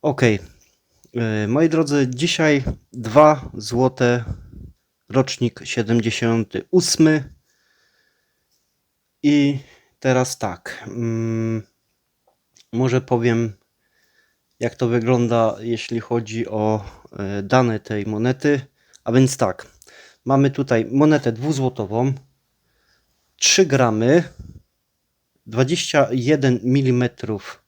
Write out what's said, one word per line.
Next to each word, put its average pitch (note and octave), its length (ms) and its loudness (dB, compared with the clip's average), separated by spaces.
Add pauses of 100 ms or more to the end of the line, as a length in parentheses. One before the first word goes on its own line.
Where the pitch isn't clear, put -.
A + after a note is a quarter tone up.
Okej, B2+ 360 2 (760)
e, A2 340 -2
moi D3+ 200 2
drodzy, D3 420 0
dzisiaj D3 540 0 (280)
dwa C3 640 4
złote, A#2+ 680 0 (840)
rocznik B2 560 -2
siedemdziesiąty A2+ 1040 -2
ósmy. D#3 640 2 (1900)
I C#3+ 360 2 (420)
teraz B2+ 380 0
tak, - 480 -10
mm, A2+ 760 -4 (1080)
może B2+ 280 0
powiem, A#2 520 0 (1080)
jak A#2 140 -4
to B2 140 -2
wygląda, A#2 720 2
jeśli A#2 400 -6
chodzi A2+ 480 -4
o, G#2+ 360 -2 (280)
e, G2+ 300 -8
dane A2+ 380 0
tej G#2 260 -6
monety. C3 540 0 (440)
A A#2 80 -4
więc C3 240 4
tak, G2 300 -4 (580)
mamy C#3 260 2
tutaj C3 400 -2
monetę C#3+ 420 2
dwuzłotową, B2+ 800 -2 (1200)
trzy - 300 2
gramy, B2+ 560 2 (1200)
dwadzieścia C3 640 0
jeden C3 520 2
milimetrów B2 1040 -2